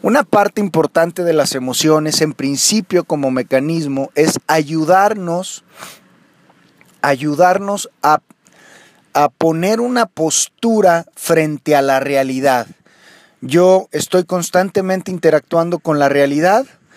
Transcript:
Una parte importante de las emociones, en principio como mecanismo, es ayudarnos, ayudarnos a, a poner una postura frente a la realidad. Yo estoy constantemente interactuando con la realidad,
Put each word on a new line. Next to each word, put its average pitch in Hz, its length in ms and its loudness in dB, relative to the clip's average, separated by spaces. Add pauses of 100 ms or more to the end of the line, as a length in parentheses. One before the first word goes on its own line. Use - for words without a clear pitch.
Una 247 200 2
parte 202 360 0
importante 170 640 -2
de 170 80 0
las 143 240 0
emociones, 151 640 0
en 156 140 -2
principio 170 720 -2
como 139 260 -2
mecanismo, 135 840 -2
es 151 220 2 (100)
ayudarnos, 170 1160 0 (1400)
ayudarnos 156 880 0 (120)
a, 151 180 2 (920)
a 143 160 2
poner 165 500 -2
una 240 260 -2
postura 175 1000 0 (100)
frente 156 640 0
a 139 40 4
la 135 200 0
realidad. 131 680 0 (720)
Yo 180 540 2
estoy 170 320 -2
constantemente 185 840 -4
interactuando 165 720 0
con 151 200 -2
la 139 100 2
realidad, 147 560 2 (320)